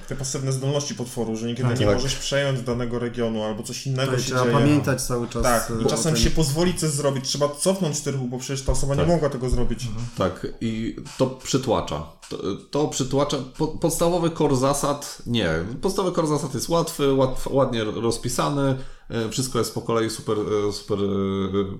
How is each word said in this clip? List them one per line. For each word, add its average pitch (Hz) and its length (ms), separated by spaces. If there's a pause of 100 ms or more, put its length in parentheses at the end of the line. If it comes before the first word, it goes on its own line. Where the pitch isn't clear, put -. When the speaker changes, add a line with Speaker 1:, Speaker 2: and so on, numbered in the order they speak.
Speaker 1:
Te 135 80
pasywne 135 360
zdolności 135 440
potworu, 113 400
że 110 120
niekiedy 120 220
Speaker 2:
Tak. 117 100
Speaker 1:
nie 107 60
Speaker 3:
Tak. 101 100
Speaker 1:
możesz 131 200
przejąć 139 460
danego 120 380
regionu, 117 440
albo 107 200
coś 123 240
innego 131 240
Speaker 4:
Tak, 123 80
Speaker 1:
się 110 60
Speaker 4:
trzeba 127 160
Speaker 1:
dzieje. 123 120
Speaker 4:
pamiętać 139 480
cały 120 260
czas, 117 160
Speaker 1:
Tak, 120 360
Speaker 4:
e, - 20
Speaker 1:
i 117 40
Speaker 4:
o - 40
Speaker 1:
czasem 165 240
Speaker 4:
tym. - 100
Speaker 1:
się 180 80
pozwolić 165 480
coś 160 100
zrobić, 139 360
trzeba 143 240
cofnąć 170 520
ten 135 140
ruch, 131 140
bo 123 100
przecież 135 260
ta 139 60
osoba 139 240
Speaker 3:
Tak. 151 120
Speaker 1:
nie 175 60
mogła 151 160
tego 127 200
zrobić. 117 360
Speaker 2:
Mhm. 113 200 (120)
Speaker 3:
Tak, - 300 (140)
i 113 340 (220)
to 175 100
przytłacza. 95 800 (220)
To, - 80 (340)
to 143 160
przytłacza, 135 500 (200)
po-, 156 100
podstawowy 170 640
core 147 260
zasad, 139 720
nie. 113 220 (320)
Podstawowy 190 340
core 165 120
zasad 147 260
jest 113 160
łatwy, 160 340 (100)
łatw-, 131 400
ładnie 120 300
rozpisany, 131 920 (320)
e, 110 200
wszystko 123 300
jest 110 140
po 113 80
kolei 113 280
super, 110 280 (320)
e, - 40
super, 101 260
e, 98 800